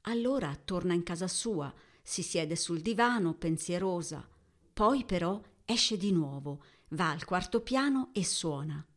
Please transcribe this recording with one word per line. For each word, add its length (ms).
Allora 540
torna 380
in 100
casa 240
sua, 460
si 200
siede 340
sul 260
divano, 540
pensierosa. 920
Poi 320
però 360
esce 320
di 160
nuovo, 520
va 220
al 120
quarto 380
piano 520
e 120
suona. 600